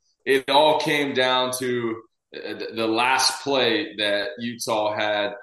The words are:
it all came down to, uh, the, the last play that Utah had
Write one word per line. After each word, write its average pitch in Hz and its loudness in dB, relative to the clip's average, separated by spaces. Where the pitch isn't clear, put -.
it 135 2
all 151 6
came 147 0
down 127 2
to, 120 -4
uh, 107 -10
the, 101 -10
the 113 -2
last 123 0
play 117 0
that 104 0
Utah 113 -2
had 104 0